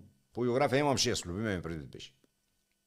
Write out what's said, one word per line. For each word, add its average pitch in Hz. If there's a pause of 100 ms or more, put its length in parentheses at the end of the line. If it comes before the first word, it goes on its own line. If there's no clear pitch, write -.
(340)
по 117
география 123
имам 143
шест, 110
любимия 98
ми 80
предвид 80
беше. - (720)